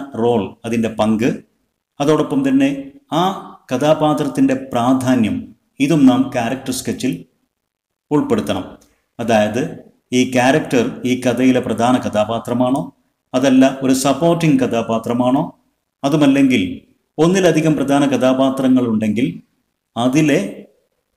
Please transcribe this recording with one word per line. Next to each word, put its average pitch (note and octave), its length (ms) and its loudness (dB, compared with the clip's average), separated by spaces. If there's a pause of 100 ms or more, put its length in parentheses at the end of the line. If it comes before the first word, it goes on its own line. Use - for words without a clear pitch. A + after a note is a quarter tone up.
(200)
role, A#2 220 2 (240)
അതിൻ്റെ A2+ 320 -2
പങ്ക്, A2 300 0 (760)
അതോടൊപ്പം C#3+ 460 0
തന്നെ C3+ 200 2 (540)
ആ - 20 0 (460)
കഥാപാത്രത്തിൻ്റെ C#3 880 0 (160)
പ്രാധാന്യം, C3 640 0 (500)
ഇതും D#3 240 2
നാം B2+ 100 2 (140)
character B2 460 -4
സ്കെച്ചിൽ B2 320 -6 (1000)
ഉൾപ്പെടുത്തണം. G#2 500 -2 (580)
അതായത് A2 400 0 (560)
ഈ - 20 4 (160)
character C3 480 2 (260)
ഈ B2+ 40 0 (100)
കഥയിലെ B2+ 440 2
പ്രധാന A#2 360 0
കഥാപാത്രമാണോ, A#2 760 -2 (560)
അതല്ല C3 260 4 (220)
ഒരു C3 100 2 (100)
supporting D#3+ 560 2
കഥാപാത്രമാണോ, A#2+ 800 -2 (640)
അതുമല്ലെങ്കിൽ C#3 560 4 (640)
ഒന്നിലധികം E3 540 2
പ്രധാന C#3 340 2
കഥാപാത്രങ്ങളുണ്ടെങ്കിൽ B2+ 1120 0 (800)
അതിലെ D3 340 2 (800)